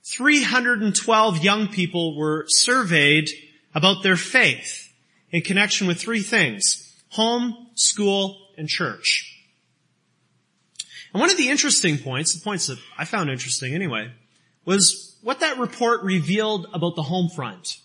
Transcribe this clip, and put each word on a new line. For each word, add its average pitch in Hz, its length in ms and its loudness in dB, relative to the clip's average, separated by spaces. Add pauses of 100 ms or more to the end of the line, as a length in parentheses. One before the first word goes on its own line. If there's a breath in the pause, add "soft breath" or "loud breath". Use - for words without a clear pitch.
Three 285 400 2
hundred 240 400 0
and 202 120 0
twelve 220 480 2
young 208 260 2
people 170 500 -2
were 156 300 -2
surveyed 156 840 4 (440 soft breath)
about 185 280 2
their 185 160 4
faith - 760 0 (380)
in 170 100 0
connection 196 460 0
with 175 120 0
three 220 220 -2
things: 147 760 -2 (140)
home, 240 640 -2
school, 196 840 0
and 156 100 -8
church. - 640 -4 (1800 loud breath)
And 196 80 -2
one 349 100 4
of 381 60 2
the 254 120 2
interesting 233 500 2
points, 135 360 -2
the 165 80 -10
points 202 240 -4
that 127 120 -8 (200)
I 175 60 -6
found 165 260 -2
interesting 127 420 -6
anyway, 123 400 -6 (520)
was - 580 0
what 254 180 -4
that 294 180 0
report 233 440 0
revealed 190 680 0
about 170 240 -4
the 156 80 -4
home 170 260 -2
front. 107 540 -10